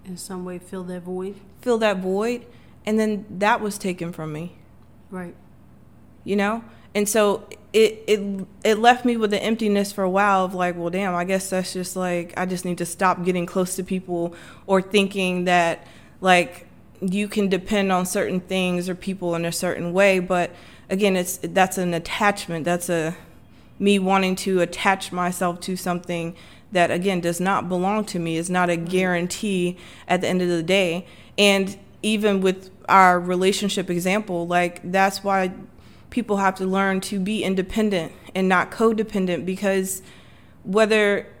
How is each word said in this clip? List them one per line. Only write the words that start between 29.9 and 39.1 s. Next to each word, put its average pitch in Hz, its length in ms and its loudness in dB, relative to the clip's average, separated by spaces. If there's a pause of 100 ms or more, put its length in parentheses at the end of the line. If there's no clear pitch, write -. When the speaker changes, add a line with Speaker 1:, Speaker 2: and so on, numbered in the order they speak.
Speaker 2:
at 180 140 0
the 147 80 -2
end 180 120 2
of 175 60 0
the 170 160 0
day. 180 420 0 (320)
And 196 400 4 (240)
even 208 380 2
with 185 300 0 (180)
our 180 320 8
relationship 185 680 0
example, 180 580 -2
like, 175 320 0 (100)
that's 190 360 0
why 190 260 0 (600)
people 220 260 -2
have 190 180 2
to 190 100 -4
learn 190 360 0
to 202 180 -6
be 208 240 -2
independent 190 680 0 (220)
and 190 140 0
not 180 240 2
codependent, 208 760 0